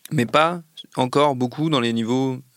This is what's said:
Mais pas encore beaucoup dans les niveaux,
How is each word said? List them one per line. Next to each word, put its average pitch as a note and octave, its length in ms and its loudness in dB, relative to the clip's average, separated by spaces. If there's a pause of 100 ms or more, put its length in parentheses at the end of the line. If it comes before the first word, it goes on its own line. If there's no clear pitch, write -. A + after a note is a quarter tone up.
(120)
Mais B2 160 0
pas D#3 320 2 (380)
encore C#3 380 2
beaucoup B2+ 360 -2
dans C#3 80 2
les A#2 140 0
niveaux, B2+ 420 -2 (220)